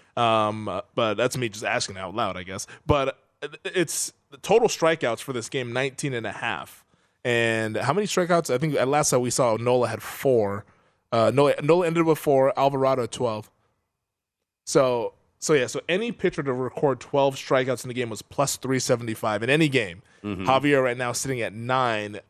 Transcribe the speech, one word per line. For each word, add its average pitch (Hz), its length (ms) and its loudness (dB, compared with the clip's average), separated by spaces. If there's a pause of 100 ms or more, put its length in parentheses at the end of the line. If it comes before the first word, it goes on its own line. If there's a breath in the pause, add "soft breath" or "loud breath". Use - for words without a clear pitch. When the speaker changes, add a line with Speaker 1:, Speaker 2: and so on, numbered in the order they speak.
(180 soft breath)
Speaker 1:
Um, 110 500 2
uh, 95 140 -6 (140)
but 113 180 0
that's 123 240 0
me 123 100 -4
just 107 160 -10
asking 107 320 -2
out 95 200 -10
loud, 104 220 -2
I 90 60 -10
guess. 95 220 -10 (220 loud breath)
But 139 320 0 (240)
it, 147 120 -12 (100)
it's - 480 -2 (180)
the 139 60 -20
total 220 300 4
strikeouts 156 520 0
for - 120 -10
this 120 160 -6
game, 123 260 -6
nineteen 131 420 -4
and 113 100 -6
a 101 60 -6
half. 92 520 -8 (420)
And 113 500 2
how 110 160 -2
many 123 160 0
strikeouts? 165 440 0
I 123 60 0
think 147 180 0
at 117 120 2
last 143 220 2
time 135 100 4
we 123 100 -2
saw, 117 280 2
Nola 120 320 2
had 113 120 -6
four. 107 600 0 (480 soft breath)
Uh, 113 240 4
Nola, 139 260 6
Nola 165 240 4
ended 165 200 2
with 160 120 4
four, 135 400 2
Alvarado 131 500 2
twelve. 110 440 -6 (1120)
So, 123 480 0 (260)
so - 140 0
yeah, 127 140 2
so 131 220 -6
any 214 220 -2
pitcher 175 320 -4
to 139 100 -2
record 127 460 -2
twelve 139 360 0
strikeouts 131 480 -2
in - 40 -10
the 123 60 -8
game 120 160 -4
was 107 120 -10
plus - 360 -2
three 131 220 -2
seventy-five 113 640 -2
in 117 60 -4
any 151 200 4
game. 104 320 -2 (220 soft breath)
Speaker 2:
Mm-hmm. 98 240 -4
Speaker 1:
Javier 135 360 4
right 123 140 -2
now 123 140 -4
sitting 127 300 -4
at 95 120 -6
nine. 113 680 -2 (100)